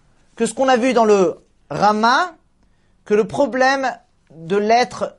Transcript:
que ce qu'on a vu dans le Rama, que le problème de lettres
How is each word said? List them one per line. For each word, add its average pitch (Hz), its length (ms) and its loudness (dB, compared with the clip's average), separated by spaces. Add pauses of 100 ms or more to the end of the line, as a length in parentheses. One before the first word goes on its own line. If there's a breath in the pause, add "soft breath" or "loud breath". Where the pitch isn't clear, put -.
(340)
que 226 120 -4
ce 226 80 -6
qu'on 262 140 -2
a 262 80 4
vu 254 160 0
dans 226 120 2
le 190 340 2 (320)
Rama, 220 640 0 (720)
que 208 100 -2
le 208 140 2
problème 262 680 -2 (340)
de 165 260 -6
lettres 226 640 -2